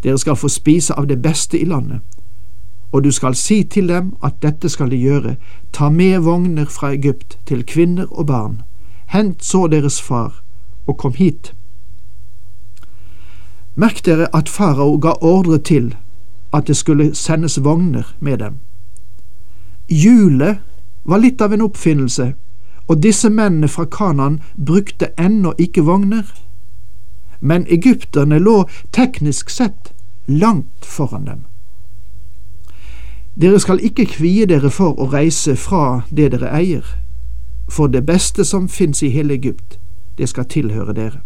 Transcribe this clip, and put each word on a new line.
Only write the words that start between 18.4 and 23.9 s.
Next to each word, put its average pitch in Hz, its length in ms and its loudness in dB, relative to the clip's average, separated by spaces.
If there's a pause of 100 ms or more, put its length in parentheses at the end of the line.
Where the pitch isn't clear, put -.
Hjulet 180 720 6 (440)
var 202 160 2
litt 247 180 4
av 208 120 2
en 214 100 2
oppfinnelse, 143 680 0 (540)
og 151 160 2
disse 220 280 4
mennene 196 380 2
fra - 160 -2
Kanaan 151 560 0 (160)